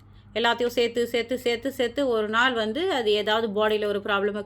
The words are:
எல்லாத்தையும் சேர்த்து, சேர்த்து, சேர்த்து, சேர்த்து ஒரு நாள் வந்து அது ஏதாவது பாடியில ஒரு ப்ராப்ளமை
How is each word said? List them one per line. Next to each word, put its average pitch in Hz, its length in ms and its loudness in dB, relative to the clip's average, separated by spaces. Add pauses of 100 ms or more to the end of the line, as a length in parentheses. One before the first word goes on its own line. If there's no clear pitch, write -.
(340)
எல்லாத்தையும் 233 320 2
சேர்த்து, 240 400 0
சேர்த்து, 240 320 -2
சேர்த்து, 240 340 -2
சேர்த்து 262 360 -2
ஒரு 214 200 0
நாள் 240 240 2
வந்து 233 400 -2
அது 233 200 2
ஏதாவது 214 360 2
பாடியில 214 360 0
ஒரு 202 140 -2
ப்ராப்ளமை 202 480 -2